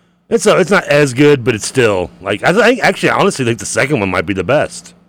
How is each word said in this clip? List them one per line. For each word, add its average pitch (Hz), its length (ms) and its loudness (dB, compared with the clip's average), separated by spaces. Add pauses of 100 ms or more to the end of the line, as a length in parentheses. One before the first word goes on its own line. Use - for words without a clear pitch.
(280)
it's 226 180 -2
a, 170 120 4
it's 156 120 0
not 190 140 0
as 143 300 2
good, 139 300 4
but 123 100 0
it's 104 120 -6
still, 104 440 0 (100)
like, 98 240 -4
I 143 80 2
think, 226 320 2
actually, 175 240 0
I 117 100 0
honestly 165 280 0
think 117 120 -2
the 87 80 -12
second 131 320 -2
one 95 120 -2
might 90 160 -2
be 98 80 -4
the 90 100 -4
best. 123 500 -4 (140)